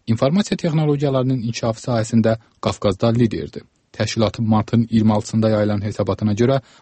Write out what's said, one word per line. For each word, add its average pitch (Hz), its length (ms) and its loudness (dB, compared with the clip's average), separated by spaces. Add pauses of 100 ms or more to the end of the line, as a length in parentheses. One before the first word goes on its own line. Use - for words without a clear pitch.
informasiya 156 500 0
texnologiyalarının 143 880 0
inkişafı 113 340 -4
sahəsində 113 580 0 (220)
Qafqazda 104 540 -2
liderdir. 90 480 -2 (300)
Təşkilatın 110 560 -2
martın 110 420 2
iyirmi 110 220 4
altısında 110 380 0
yayılan 104 340 0
hesabatına 101 480 -2
görə 123 280 2 (220)